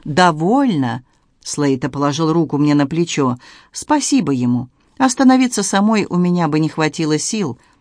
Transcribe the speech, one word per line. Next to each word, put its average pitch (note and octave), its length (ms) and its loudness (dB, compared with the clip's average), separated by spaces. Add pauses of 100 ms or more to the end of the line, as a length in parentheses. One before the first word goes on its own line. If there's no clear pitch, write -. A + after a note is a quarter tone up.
Довольно». D#3+ 1000 0 (400)
Слейта C#3 460 -2
положил C#3+ 420 -2
руку D#3+ 260 0
мне D3 160 2
на D3 140 2
плечо. D3+ 500 -2 (360)
«Спасибо C4 580 0
ему. B2 380 -2 (280)
Остановиться C4 640 2
самой G#3 440 0
у - 100 -6
меня F3 320 0
бы D3+ 100 0
не D#3 120 0
хватило D3+ 500 -2
сил». D#3 400 -6 (220)